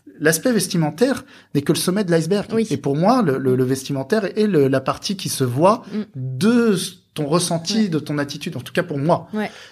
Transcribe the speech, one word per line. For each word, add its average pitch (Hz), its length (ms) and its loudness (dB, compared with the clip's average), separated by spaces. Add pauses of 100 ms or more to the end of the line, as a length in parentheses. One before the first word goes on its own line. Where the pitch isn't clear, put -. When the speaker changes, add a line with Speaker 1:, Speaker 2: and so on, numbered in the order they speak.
(180)
Speaker 1:
l'aspect - 340 2
vestimentaire 208 720 0 (300)
n'est 143 80 2
que 170 100 0
le 147 60 0
sommet 190 260 0
de 170 60 -4
l'iceberg. 165 420 0
Speaker 2:
Oui. 226 180 2
Speaker 1:
Et - 80 0
pour 139 180 -2
moi, 220 260 4
le, 135 160 2
le, 131 180 2
le 127 80 2
vestimentaire 135 600 -2 (120)
est 214 100 4
le, 151 220 4
la 135 120 2
partie - 360 -4
qui 170 120 -8
se - 160 -2
voit 151 380 2 (100)
Speaker 2:
Mm. 208 60 -4 (180)
Speaker 1:
de 185 600 2 (380)
ton 151 120 -4
ressenti, 170 560 0
Speaker 2:
Ouais. 208 60 0
Speaker 1:
de 156 120 -2
ton 147 180 -4
attitude, 143 380 -8
en 123 40 -8
tout - 120 -14
cas 175 100 0
pour 170 160 -6
moi. 160 360 0
Speaker 2:
Ouais. 214 140 -4 (240)